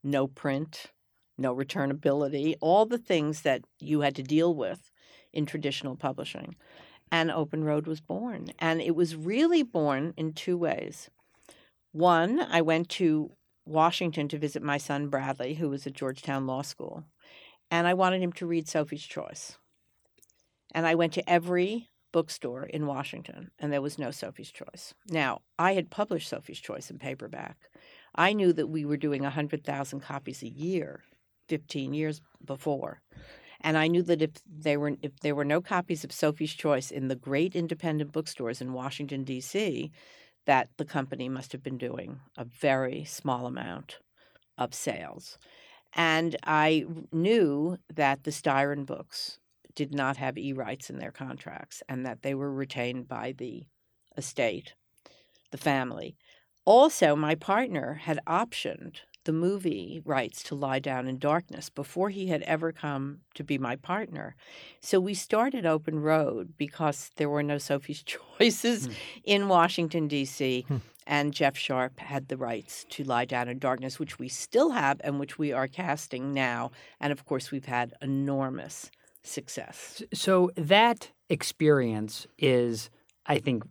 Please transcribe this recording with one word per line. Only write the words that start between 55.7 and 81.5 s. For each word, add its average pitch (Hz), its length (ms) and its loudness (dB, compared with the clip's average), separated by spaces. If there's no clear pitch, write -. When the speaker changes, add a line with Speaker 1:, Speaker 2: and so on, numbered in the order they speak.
Speaker 1:
Also, 214 520 8
my 151 180 2
partner 190 680 0
had 156 240 0
optioned - 720 -4
the 160 80 0
movie 165 720 0
rights 135 380 -2
to - 120 -8
Lie 135 260 0
Down 131 260 -4
in 131 120 -4
Darkness 156 520 0
before 180 400 -2
he 190 180 -6
had 160 140 0
ever 160 300 -2
come 143 460 -6
to 151 100 -8
be 143 140 0
my 127 180 -2
partner. 196 580 -6
So - 180 4
we 190 160 2
started 226 520 0
Open 156 340 2
Road 151 560 2
because 147 600 -2
there 147 120 0
were 147 140 0
no 147 160 0
Sophie's 139 440 -4
<laughs> - 360 -12
Choices 233 480 4
Speaker 2:
Hmm. 117 60 -6
Speaker 1:
in 202 240 4
Washington, 170 600 4
D 143 160 0
C, 131 420 -2
Speaker 3:
Hmm. 135 120 -2
Speaker 1:
and 147 280 2
Jeff 139 220 4
Sharp 127 440 -2
had 139 280 -6
the 139 100 -6
rights 117 520 -6
to - 140 -8
Lie 123 220 2
Down 123 220 -2
in 127 120 -6
Darkness, 131 400 -2
which - 180 -6
we 127 100 -10
still 294 420 2
have 143 340 2
and 139 160 -2
which - 180 -8
we 147 140 0
are 131 160 0
casting 143 640 -4
now. 123 360 0
And, 147 140 0
of 139 140 -4
course, 131 260 -2
we've 135 140 -6
had 120 260 0
enormous 135 880 -2
success. - 880 -12
Speaker 2:
S-, - 100 -6
so 185 360 4
that 208 540 6
experience 123 1000 2